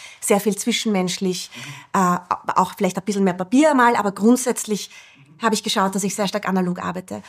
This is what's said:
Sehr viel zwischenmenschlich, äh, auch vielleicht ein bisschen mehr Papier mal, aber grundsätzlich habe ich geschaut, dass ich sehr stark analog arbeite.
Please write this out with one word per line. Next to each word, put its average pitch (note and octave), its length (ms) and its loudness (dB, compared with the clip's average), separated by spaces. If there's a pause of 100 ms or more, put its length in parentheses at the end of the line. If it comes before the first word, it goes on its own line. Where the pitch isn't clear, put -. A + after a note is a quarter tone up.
(200)
Sehr G3+ 200 2
viel - 160 0
zwischenmenschlich, F#3 960 -2 (420)
äh, F3+ 240 2 (380)
auch F#3 200 2
vielleicht F#3 220 -2
ein F#3+ 80 -6
bisschen G3+ 180 0
mehr F3+ 120 2
Papier B3+ 400 4
mal, A#3+ 220 4
aber G3+ 160 -2
grundsätzlich A3 760 0 (500)
habe A3+ 140 0
ich G#3+ 80 0
geschaut, G3 320 0
dass G3 100 -2
ich G3 120 -4
sehr G3+ 120 -2
stark G3+ 220 -4
analog F#3 340 -2
arbeite. F#3 460 -10